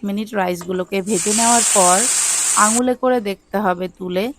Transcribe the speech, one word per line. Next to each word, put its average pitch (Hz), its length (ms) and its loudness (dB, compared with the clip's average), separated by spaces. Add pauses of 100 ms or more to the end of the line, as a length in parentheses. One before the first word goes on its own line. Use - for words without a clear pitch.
মিনিট 208 300 -6
রাইসগুলোকে 185 680 -4
ভেজে 208 320 -2
নেওয়ার 233 280 4 (120)
পর 185 240 6 (580)
আঙুলে 233 400 2
করে 247 260 0
দেখতে 196 360 -6
হবে 185 300 -2
তুলে 185 520 -4